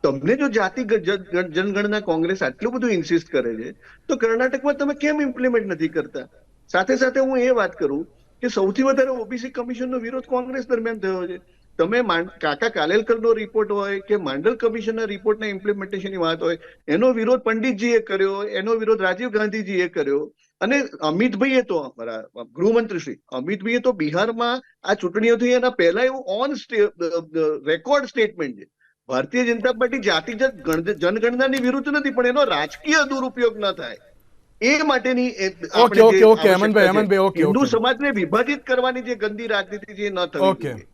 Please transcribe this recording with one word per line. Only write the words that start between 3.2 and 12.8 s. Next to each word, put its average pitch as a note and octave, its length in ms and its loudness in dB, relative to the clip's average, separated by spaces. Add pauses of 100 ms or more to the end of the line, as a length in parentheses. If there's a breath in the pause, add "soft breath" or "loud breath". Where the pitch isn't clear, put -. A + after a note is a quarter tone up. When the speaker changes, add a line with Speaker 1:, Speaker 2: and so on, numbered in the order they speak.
Speaker 1:
કરે A#2 260 -2
છે A2 160 -10 (360 soft breath)
તો - 80 0
કર્ણાટકમાં C4 600 0
તમે C#4+ 180 -2
કેમ D4 280 -2
ઇમ્પ્લિમેન્ટ B3+ 460 0
નથી D#3+ 200 -4
કરતા? D3 400 -6 (400)
સાથે F#3+ 280 0
સાથે C4 240 2
હું C4 180 0
એ B3 120 2
વાત A3 220 2
કરું D3 360 -4 (340)
કે B3 60 -4
સૌથી G3 360 0
વધારે C4+ 260 2
ઓબીસી A#3+ 400 -8
કમિશનનો B3+ 480 -6
વિરોધ B3 260 -6
કોંગ્રેસ B3+ 440 -4
દરમિયાન A3+ 320 -2
થયો F#3+ 280 -4
છે. F3+ 260 -14 (240)
તમે G3+ 220 2
માંડ-, F3+ 280 -2 (120)
કાકા D#3 280 -2
કાલેલકરનો A3 640 2